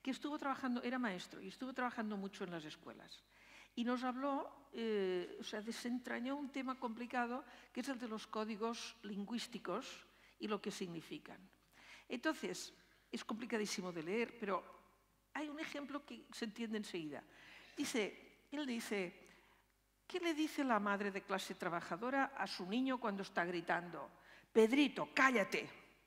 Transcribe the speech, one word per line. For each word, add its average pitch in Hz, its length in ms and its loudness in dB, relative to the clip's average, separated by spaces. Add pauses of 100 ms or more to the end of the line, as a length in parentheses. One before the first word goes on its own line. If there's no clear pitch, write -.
que 269 80 0
estuvo 294 260 -2
trabajando, 262 460 2
era 240 160 0
maestro, 196 420 -2
y 190 60 -8
estuvo 262 260 -6
trabajando 226 420 0
mucho 196 280 -4
en 175 80 -4
las 165 140 -4
escuelas. - 580 -14 (520)
Y 240 80 0
nos 247 200 2
habló, 269 680 -2
eh, 196 680 2
o 226 40 -8
sea, 214 180 -4
desentrañó 240 720 -2
un 285 160 -4
tema 262 280 -2
complicado, 240 640 -2 (260)
que 254 100 -4
es 277 80 -2
el 254 100 -2
de 240 80 -4
los 214 200 -4
códigos 220 760 -2
lingüísticos 208 1000 -4 (340)
y 214 80 -2
lo 208 140 2
que 208 100 -2
significan. 165 640 -6 (720)
Entonces, 240 640 -2 (380)
es 233 140 -4
complicadísimo 214 640 0
de 165 120 -4
leer, 226 360 0
pero 196 240 0 (720)
hay 302 160 -2
un 294 100 -8
ejemplo 285 460 -6
que 233 280 -14
se - 120 -4
entiende 220 320 -2
enseguida. 165 460 -4 (540)
Dice, - 720 -2
él 294 140 -2
dice, 226 480 -2 (920)
¿qué 359 120 -4
le 339 140 2
dice 302 300 2
la 233 160 6
madre 202 320 2
de 190 100 -4
clase 190 340 -2
trabajadora 202 800 0
a 196 120 -2
su - 180 -4
niño 254 340 2
cuando 202 240 0
está 175 220 0
gritando? 170 640 0 (420)
"Pedrito, 233 640 8
cállate". 233 560 6 (380)